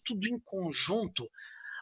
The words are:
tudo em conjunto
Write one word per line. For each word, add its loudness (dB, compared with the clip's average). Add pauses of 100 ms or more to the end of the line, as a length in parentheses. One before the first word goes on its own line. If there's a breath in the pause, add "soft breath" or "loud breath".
tudo 0
em 0
conjunto 2 (540 loud breath)